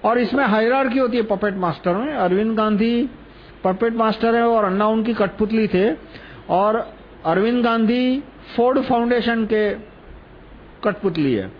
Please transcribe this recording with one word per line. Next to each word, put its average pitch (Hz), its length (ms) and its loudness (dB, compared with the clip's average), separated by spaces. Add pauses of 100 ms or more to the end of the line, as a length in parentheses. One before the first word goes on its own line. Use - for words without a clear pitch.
और 226 140 2
इसमें 247 280 0
हायरार्की 233 540 2
होती 247 180 0
है 226 60 2
पपेट 208 320 -2
मास्टर 180 400 -2
में। 277 180 -4
अरविंद 208 440 0
गांधी 226 520 0 (540)
पपेट 220 320 0
मास्टर 226 400 0
है 233 80 2
और 233 200 4
अन्ना 196 240 0
उनकी 220 260 0
कठपुतली 214 540 0
थे। 208 280 2 (540)
और 214 440 0 (320)
अरविंद 220 380 2
गांधी 240 600 0 (340)
फोर्ड 254 220 2
फाउंडेशन 240 680 0
के 214 280 0 (1120)
कठपुतली 165 500 0
है। 95 260 -4